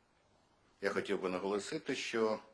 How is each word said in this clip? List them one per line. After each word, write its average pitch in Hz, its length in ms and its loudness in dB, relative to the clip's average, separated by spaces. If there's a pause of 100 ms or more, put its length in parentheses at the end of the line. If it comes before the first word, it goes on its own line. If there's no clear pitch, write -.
(800)
я 98 100 2
хотів 92 320 0
би 92 60 0
наголосити, 98 680 -2
що, 110 440 0 (160)